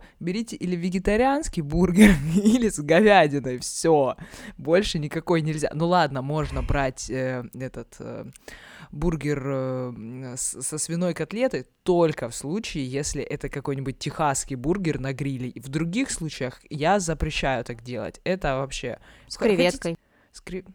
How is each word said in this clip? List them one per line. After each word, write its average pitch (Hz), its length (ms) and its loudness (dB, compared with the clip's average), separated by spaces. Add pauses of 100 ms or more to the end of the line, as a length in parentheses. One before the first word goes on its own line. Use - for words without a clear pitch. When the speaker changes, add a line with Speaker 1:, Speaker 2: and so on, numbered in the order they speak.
(200)
Speaker 1:
берите 185 360 -4
или 180 200 -4
вегетарианский 202 880 0
бургер, 175 480 8 (140)
<laughs> 160 100 0
или 214 340 6
с - 100 -6
говядиной, 147 800 6
все. 147 600 2 (420)
Больше 165 400 2
никакой 160 420 0
нельзя. 151 320 -2
Ну 165 140 0
ладно, 151 340 2
можно 143 400 -4
брать, 139 480 -2
э, 127 340 -4 (120)
этот... 127 440 -12
э, 117 260 -12 (640)
бургер, 147 560 -2
э, 131 420 -4
м, 120 340 -12 (140)
с-, - 240 -8
со 156 160 -6
свиной 170 380 -2
котлетой 165 500 -4 (180)
только 165 460 2
в 117 60 -12
случае, 160 480 -6
если 135 400 -6
это 143 260 -8
какой-нибудь 135 480 -6
техасский 139 580 -2
бургер 151 440 -2
на 135 140 -4
гриле. 131 360 -6
И - 100 -14
в - 100 -16
других 170 420 -2
случаях 139 480 -6 (100)
я 165 300 2
запрещаю 151 640 -2
так 117 180 -10
делать. 110 420 -8
Это 170 320 -2
вообще 131 420 -6 (280)
Speaker 2:
С - 100 -14
Speaker 1:
Х-, - 80 0
хотите 202 120 4
Speaker 2:
креветкой. 175 400 0 (340)
Speaker 1:
с - 100 -20
кре-, 185 340 -12